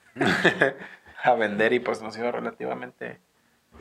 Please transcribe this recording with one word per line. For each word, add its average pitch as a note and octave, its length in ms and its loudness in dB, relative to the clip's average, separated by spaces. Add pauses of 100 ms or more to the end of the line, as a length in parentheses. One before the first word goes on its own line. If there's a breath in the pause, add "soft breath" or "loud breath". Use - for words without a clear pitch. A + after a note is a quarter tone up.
(160)
<laughs> - 1080 0
a B2+ 100 6
vender A2 400 2
y, B2 60 2
pues, A2 220 -2
nos A2 160 -10
iba A#2 140 -2
relativamente B2 880 -8 (600)